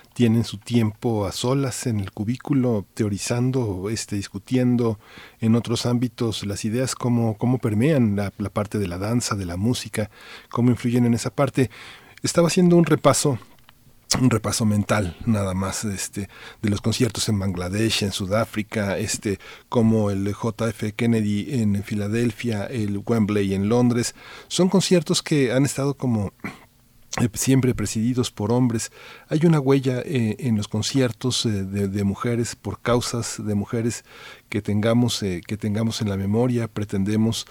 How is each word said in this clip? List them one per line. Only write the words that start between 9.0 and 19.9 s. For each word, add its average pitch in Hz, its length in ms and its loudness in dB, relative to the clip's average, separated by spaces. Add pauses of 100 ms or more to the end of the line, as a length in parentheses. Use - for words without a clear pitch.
de 98 100 -4
la 85 100 -6
música, 110 540 -2 (400)
cómo 120 200 2
influyen 120 360 2
en 117 80 4
esa 117 200 -2
parte? 135 360 2 (540)
Estaba 170 240 2
haciendo 175 280 6
un 170 100 6
repaso, 143 540 2 (800)
un 127 100 6
repaso 107 360 0
mental, 104 500 0 (100)
nada 101 280 0
más, 95 320 -4
este, 98 420 -6 (340)
de 107 80 0
los 101 120 0
conciertos - 480 0
en 104 100 2
Bangladesh, 98 640 -2
en 95 80 -2
Sudáfrica, 101 840 -2
este, 101 420 -4 (300)
como 110 420 4